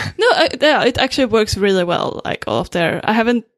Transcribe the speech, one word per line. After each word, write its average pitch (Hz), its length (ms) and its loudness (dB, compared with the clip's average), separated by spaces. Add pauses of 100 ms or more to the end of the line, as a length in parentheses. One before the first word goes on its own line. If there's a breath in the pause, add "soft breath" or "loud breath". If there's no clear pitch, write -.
(180)
No, 427 140 2
I, - 180 2 (100)
yeah, 285 260 2
it 254 120 0
actually 262 280 0
works 214 300 0
really 190 280 2
well. - 420 -2
Like, - 220 -6
all 113 140 -2
of - 100 -8
their, 170 320 0
I 214 100 0
haven't 233 320 2 (120)